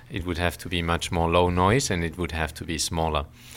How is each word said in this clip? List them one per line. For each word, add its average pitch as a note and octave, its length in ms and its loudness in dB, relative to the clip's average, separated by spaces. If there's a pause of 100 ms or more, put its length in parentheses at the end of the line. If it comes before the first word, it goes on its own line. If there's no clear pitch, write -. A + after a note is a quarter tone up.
(100)
it F2 160 -6
would E2+ 120 -2
have F2 200 0
to - 100 -10
be F2 140 -2
much E2 300 0
more E2+ 180 2
low F2 200 6
noise, F#2+ 400 2
and F2 120 0
it E2 160 -4
would E2 140 -4
have D#2+ 220 -2
to - 100 -12
be E2 140 -4
smaller." D#2 480 0 (300)